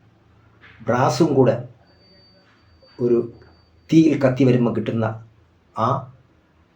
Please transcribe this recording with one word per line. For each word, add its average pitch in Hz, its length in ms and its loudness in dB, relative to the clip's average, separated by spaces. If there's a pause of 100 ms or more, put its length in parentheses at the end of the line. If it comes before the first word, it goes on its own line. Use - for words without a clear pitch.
(880)
ബ്രാസും 135 480 0
കൂടെ 127 220 4 (1400)
ഒരു 117 200 0 (720)
തീയിൽ 156 320 4
കത്തി 131 260 0
വരുമ്പോൾ 120 280 0
കിട്ടുന്ന 110 300 -4 (720)
ആ 110 120 -2 (880)